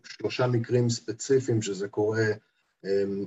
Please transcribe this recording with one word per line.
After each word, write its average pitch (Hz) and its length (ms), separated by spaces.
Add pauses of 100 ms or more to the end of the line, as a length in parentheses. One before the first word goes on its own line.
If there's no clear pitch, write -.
שלושה - 420
מקרים 120 440
ספציפיים 117 720
שזה 101 260
קורה, 110 380 (580)
אמ, 98 420